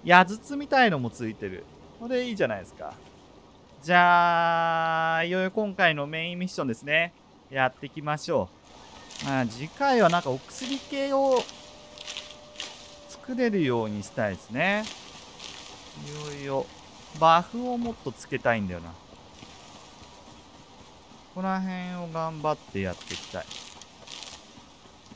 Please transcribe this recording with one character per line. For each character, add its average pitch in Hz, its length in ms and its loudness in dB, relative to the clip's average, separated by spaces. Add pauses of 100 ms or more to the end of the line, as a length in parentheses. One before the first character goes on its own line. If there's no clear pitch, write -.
矢 180 220 10
筒 226 320 -8
み 285 100 -6
た 262 180 6
い 202 60 6
の 147 80 0
も 117 100 -2
つ 113 200 -6
い 107 60 -8
て 104 120 -8
る。 90 160 -10 (360)
こ 233 80 -10
れ 247 200 -2
い 240 40 -4
い 208 40 -4
じ 180 80 2
ゃ 131 40 2
な 107 100 -2
い - 20 -8
で - 60 -12
す - 80 -20
か。 78 200 -12 (880)
じ 165 100 2
ゃ 165 1200 6
あ、 165 60 2
い 170 60 -2
よ 185 120 0
い - 20 0
よ 185 80 -2
今 208 240 -4
回 175 180 4
の 143 140 -4
メ 160 240 -6
イ - 20 -8
ン 175 60 -8
ミ 180 80 -4
ッ - 40 -8
シ - 80 -6
ョ 156 40 -2
ン 135 40 -2
で 117 60 -2
す 120 100 -8
ね。 160 300 0 (380)
や 131 160 2
っ - 60 -2
て - 120 -14
い - 40 -10
き 156 120 -12
ま 151 160 -2
し - 140 -6
ょ 107 180 2 (720)
う。 - 20 -6
ま 135 160 0
あ、 123 40 2
次 120 240 -8
回 269 320 4
は 175 80 8
な 175 100 4
ん - 20 0
か 135 100 -2
お 135 80 -2
薬 262 400 -8
系 277 340 -4
を 269 280 4 (1700)
作 - 280 -12
れ 240 140 2
る 196 140 2
よ 120 220 2
う 107 40 -4
に 104 140 -6
し - 60 -12
た 107 220 -2
い 90 40 -6
で - 60 -16
す - 80 -20
ね。 190 340 0 (1500)
い - 20 -10
よ 143 60 -10
い 139 40 -10
よ、 139 200 -2 (540)
バ 165 220 8
フ 240 280 -6
を 247 80 -2
も 233 140 -4
っ - 120 -8
と 135 80 -6
つ - 160 -14
け 135 120 -4
た 117 160 2
い 107 60 -2
ん 95 60 -4
だ 90 60 -6
よ 85 60 -8
な。 85 100 -12
こ 87 60 -16 (2500)
こ - 20 -4
ら 190 180 0
辺 185 320 -6 (100)
を 170 80 -8
頑 160 300 -2
張 151 120 0
っ 147 40 -2
て - 240 -6
や 92 120 -2
っ - 20 -8
て - 180 -12
い - 40 -8
き - 100 -12
た 87 140 -8
い。 - 40 -10 (1700)